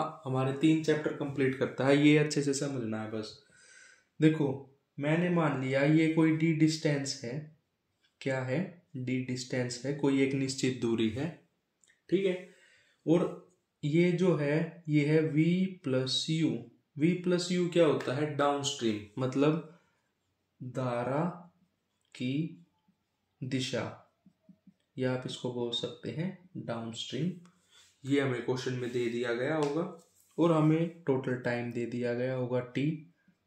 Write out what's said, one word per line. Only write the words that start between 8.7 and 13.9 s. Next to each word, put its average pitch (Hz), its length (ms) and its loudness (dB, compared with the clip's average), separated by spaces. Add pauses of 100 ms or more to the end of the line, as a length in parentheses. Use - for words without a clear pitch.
डी 127 280 -4
distance 123 600 -4
है, 143 100 -2
कोई 139 280 2
एक 135 120 2
निश्चित 131 460 -2
दूरी 113 300 2
है, 135 180 -4 (840)
ठीक 190 160 2
है। 180 220 -4 (580)
और 165 400 2 (360)
ये 170 320 4